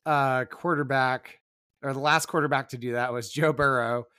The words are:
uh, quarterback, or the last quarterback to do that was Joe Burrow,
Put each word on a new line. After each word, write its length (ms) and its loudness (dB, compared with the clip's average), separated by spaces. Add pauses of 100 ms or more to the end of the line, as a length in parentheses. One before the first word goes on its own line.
uh, 380 2
quarterback, 960 -2 (420)
or 100 -4
the 60 -4
last 260 2
quarterback 440 0
to 100 -10
do 140 -4
that 200 -2
was 160 -8
Joe 240 0
Burrow, 520 2 (140)